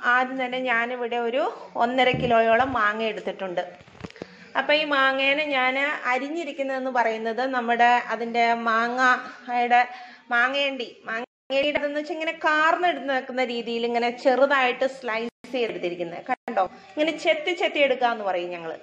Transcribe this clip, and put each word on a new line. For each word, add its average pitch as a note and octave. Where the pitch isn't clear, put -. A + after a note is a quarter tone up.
ആദ്യം B3+
തന്നെ B3+
ഞാനിവിടെ A#3+
ഒരു B3+
ഒന്നര B3+
കിലോയോളം A#3
മാങ്ങ G#3+
എടുത്തിട്ടുണ്ട്. F#3
അപ്പം C#4+
ഈ -
മാങ്ങേനെ C4+
ഞാൻ C4
അരിഞ്ഞിരിക്കുന്നതെന്ന് C4+
പറയുന്നത് A3+
നമ്മുടെ A#3+
അതിൻ്റെ A#3
മാങ്ങയുടെ, A#3+
മാങ്ങയണ്ടി, C4
മാങ്ങയുടെ C4+
അതെന്ന് D4
വെച്ചാൽ D4+
ഇങ്ങനെ D#4+
കാർന്നെടുത്ത് D#4
നിൽക്കുന്ന C4
രീതിയിൽ A#3
ഇങ്ങനെ A#3+
ചെറുതായിട്ട് C4
slice A#3
ചെയ്തെടുത്തിരിക്കുന്നത് F3
കണ്ടോ, G#3+
ഇങ്ങനെ D4+
ചെത്തി E4+
ചെത്തി E4
എടുക്കാന്ന് A#3+
പറയും F3
ഞങ്ങൾ. E3